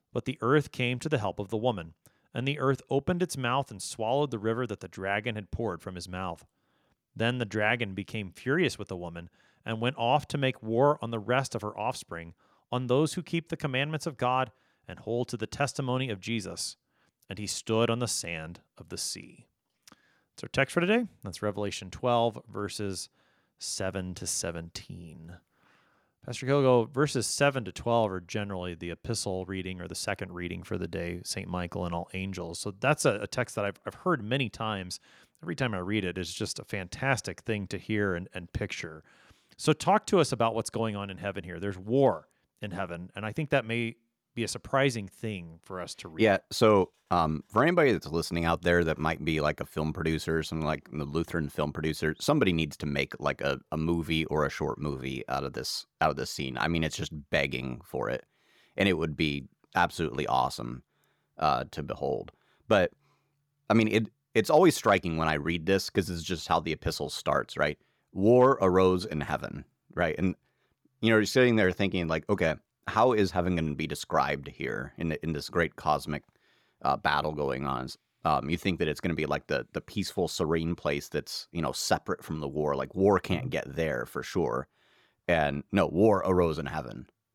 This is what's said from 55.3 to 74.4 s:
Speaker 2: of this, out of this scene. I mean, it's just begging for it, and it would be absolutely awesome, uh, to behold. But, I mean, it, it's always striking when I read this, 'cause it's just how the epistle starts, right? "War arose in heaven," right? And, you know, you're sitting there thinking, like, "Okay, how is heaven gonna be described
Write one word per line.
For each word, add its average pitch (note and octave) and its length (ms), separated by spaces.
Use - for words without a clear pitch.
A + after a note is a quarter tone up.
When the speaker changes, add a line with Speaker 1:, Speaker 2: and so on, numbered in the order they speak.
Speaker 2:
of C2+ 100
this, - 340
out D#2 100
of C#2 60
this C2 120
scene. C2 280
I B1 100
mean, E2 160
it's D#2 140
just F2 160
begging C2 540
for A1+ 260
it, B1+ 160
and G2 140
it F2 80
would D#2+ 180
be C#2+ 320
absolutely D#2 540
awesome, B1+ 560
uh, C2+ 340
to D#2+ 100
behold. C2+ 500
But, G2 240
I G#2+ 40
mean, A2 140
it, G#2+ 220
it's A2 160
always D#3+ 260
striking F2+ 420
when D#2+ 100
I D#2 80
read D#2+ 300
this, F#2+ 240
'cause F2+ 200
it's E2+ 140
just E2+ 240
how E2+ 120
the D#2+ 140
epistle D#2 360
starts, - 480
right? D2+ 220
"War B2 500
arose F#2 440
in D#2 160
heaven," - 440
right? E2 240
And, F2+ 180
you A2 80
know, A2+ 80
you're G#2 80
sitting B2 300
there F#2+ 160
thinking, F2+ 360
like, D#2+ 220
"Okay, E2+ 260
how A#2 260
is G2+ 180
heaven F2+ 240
gonna D#2+ 200
be D#2 120
described C#2+ 600